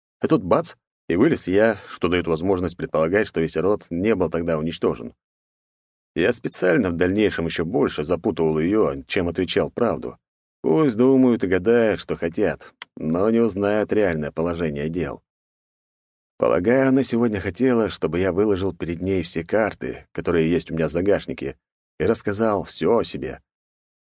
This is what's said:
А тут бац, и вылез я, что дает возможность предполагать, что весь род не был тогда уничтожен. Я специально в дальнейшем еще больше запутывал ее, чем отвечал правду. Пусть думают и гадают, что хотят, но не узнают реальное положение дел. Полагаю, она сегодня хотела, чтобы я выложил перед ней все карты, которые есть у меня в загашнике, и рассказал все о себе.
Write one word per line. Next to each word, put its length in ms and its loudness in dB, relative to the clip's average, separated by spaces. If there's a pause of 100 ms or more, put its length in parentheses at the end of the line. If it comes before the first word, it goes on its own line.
(200)
А 80 -2
тут 160 2
бац, 320 0 (320)
и 80 0
вылез 320 2
я, 400 2
что 200 -4
дает 180 0
возможность 500 0
предполагать, 500 0
что 140 -4
весь 160 -2
род 340 0
не 240 0
был 160 0
тогда 280 -2
уничтожен. 560 -4 (1040)
Я 160 2
специально 560 0
в 60 -2
дальнейшем 500 0
еще 220 -4
больше 360 -2
запутывал 560 0
ее, 480 0
чем 220 -2
отвечал 420 -2
правду. 460 -4 (460)
Пусть 340 2
думают 480 4
и 20 -2
гадают, 540 2
что 160 -4
хотят, 560 -2 (240)
но 320 0
не 100 2
узнают 540 0
реальное 400 0
положение 560 -4
дел. 340 -6 (1160)
Полагаю, 500 2
она 140 2
сегодня 360 0
хотела, 520 0
чтобы 280 -4
я 140 0
выложил 420 0
перед 280 -8
ней 200 0
все 220 -6
карты, 680 -4
которые 380 0
есть 200 -2
у 40 -8
меня 140 0
в 20 -4
загашнике, 680 -2 (420)
и 60 0
рассказал 580 0
все 320 0
о 80 0
себе. 380 -8 (760)